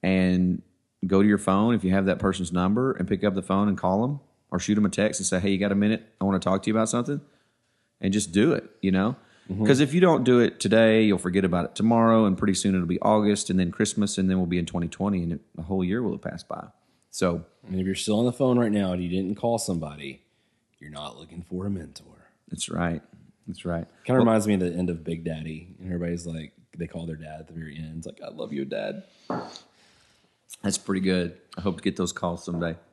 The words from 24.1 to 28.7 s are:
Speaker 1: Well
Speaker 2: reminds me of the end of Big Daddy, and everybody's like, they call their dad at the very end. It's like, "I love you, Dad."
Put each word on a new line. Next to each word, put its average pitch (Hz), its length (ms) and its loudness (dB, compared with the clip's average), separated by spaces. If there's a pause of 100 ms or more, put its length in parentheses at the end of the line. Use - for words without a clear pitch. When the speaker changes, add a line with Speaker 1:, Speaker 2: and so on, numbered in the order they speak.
Speaker 1:
Well 120 60 6
Speaker 2:
reminds 110 200 4
me 104 80 4
of 95 60 2
the 87 120 0
end 87 180 -2
of 82 140 -6
Big 82 200 -8
Daddy, 80 540 -8
and 92 140 -14
everybody's 87 340 -4
like, 80 260 -10 (240)
they 85 100 -6
call 82 200 -10
their 80 100 -8
dad 78 240 -14
at 80 80 -18
the 80 60 -20
very 80 220 -12
end. 80 220 -10
It's 82 80 -12
like, - 160 -18
"I - 80 -12
love - 240 -12
you, 69 100 -4
Dad." 52 380 -8 (1600)